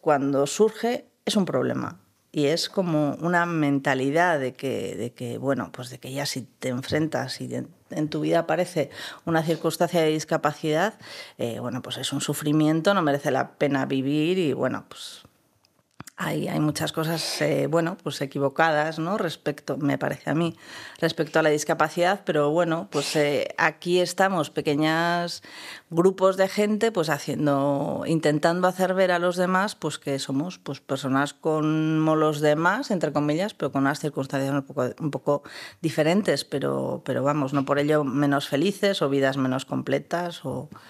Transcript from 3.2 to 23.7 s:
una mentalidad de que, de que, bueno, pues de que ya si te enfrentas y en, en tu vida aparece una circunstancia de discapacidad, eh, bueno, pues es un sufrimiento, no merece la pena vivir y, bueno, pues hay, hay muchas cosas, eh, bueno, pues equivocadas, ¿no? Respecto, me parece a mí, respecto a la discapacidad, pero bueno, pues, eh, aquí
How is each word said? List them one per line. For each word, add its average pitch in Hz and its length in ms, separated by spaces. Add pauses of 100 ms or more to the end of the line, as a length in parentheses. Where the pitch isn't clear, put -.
una 170 240
mentalidad 147 920
de 131 140
que, 104 420
de 107 200
que, 120 240
bueno, 123 340
pues - 180
de 127 80
que 131 140
ya 139 140
si 131 160
te - 260
enfrentas 131 720
y 127 140
en, 127 160 (200)
en 151 200
tu 151 100
vida 160 200
aparece 165 500 (340)
una 165 180
circunstancia 165 600
de 156 80
discapacidad, 156 880 (400)
eh, 117 200
bueno, 120 220
pues 123 160
es 123 160
un 139 80
sufrimiento, 156 720
no 196 100
merece 143 280
la 131 220
pena 139 340
vivir 147 520
y, 156 140
bueno, 123 380
pues - 320 (1000)
hay, 151 280
hay 156 100
muchas 151 320
cosas, 160 520
eh, 143 260
bueno, 165 340
pues - 180
equivocadas, 151 800
¿no? 175 200
Respecto, 151 580
me 139 220
parece 143 320
a 139 40
mí, 165 220 (440)
respecto 160 380
a 160 60
la 156 60
discapacidad, 160 760
pero 147 260
bueno, 165 400
pues, 143 240
eh, 147 420
aquí 175 440